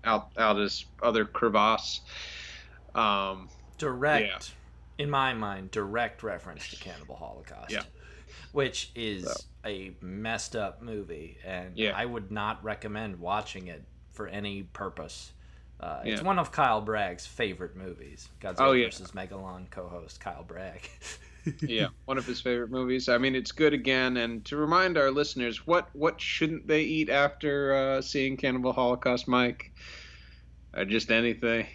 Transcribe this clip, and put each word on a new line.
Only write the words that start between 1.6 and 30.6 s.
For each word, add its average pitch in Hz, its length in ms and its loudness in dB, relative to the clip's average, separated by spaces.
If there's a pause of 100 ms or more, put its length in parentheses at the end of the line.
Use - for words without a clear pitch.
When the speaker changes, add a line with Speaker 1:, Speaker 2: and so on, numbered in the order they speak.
Speaker 2:
Um, 98 520 2 (300)
Speaker 1:
Direct, 131 480 2 (720)
Speaker 2:
yeah. 143 60 -2
Speaker 1:
in 147 60 -2
my 135 240 4
mind, 98 360 -4
direct 110 540 -2
reference 90 460 -8
to - 60 -14
Cannibal 76 380 -14
Holocaust, 60 560 -14
Speaker 2:
Yeah. 110 140 -4 (640)
Speaker 1:
which 135 460 -2
is 104 280 -4
Speaker 2:
So. - 160 -4 (240)
Speaker 1:
a 95 360 -8
messed 110 560 -6
up 101 260 -4
movie, 87 640 -10
and 92 340 -8
Speaker 2:
Yeah. 101 180 0
Speaker 1:
I 113 100 0
would 107 260 -8
not 107 320 -4
recommend 104 560 -6
watching 92 480 -4
it 73 160 -14 (260)
for 107 160 -8
any 98 380 -6
purpose. - 680 -10 (480)
Uh, 78 240 -6
it's 107 160 -2
Speaker 2:
Yeah. 175 60 -2
Speaker 1:
one 190 120 4
of 160 140 -2
Kyle 120 280 4
Bragg's 104 460 -2
favorite 90 480 -4
movies. 90 540 -14 (120)
Godzilla 92 200 -8
Speaker 2:
Oh, 135 120 8
yeah. 123 140 6
Speaker 1:
versus 98 260 -10
Megalon 92 580 -10
co-host 87 500 -12
Kyle 85 240 -8
Bragg. 87 500 -12
<laughs> - 60 -20 (600)
Speaker 2:
Yeah, 113 280 0 (160)
one 131 140 0
of 123 80 -2
his 123 140 -4
favorite 120 300 0
movies. 127 380 0
I 120 100 8
mean, 131 160 4
it's 123 160 -2
good 151 240 6
again. 127 420 2
And 117 280 -2
to 147 120 -6
remind 165 400 4
our 139 140 6
listeners, 127 560 0
what, 170 260 4
what 156 280 2
shouldn't - 480 0
they 156 160 6
eat 156 260 0
after, 143 640 4
uh, 135 260 4
seeing 135 360 0
Cannibal 127 360 2
Holocaust, 123 540 2
Mike? 123 460 2 (1000)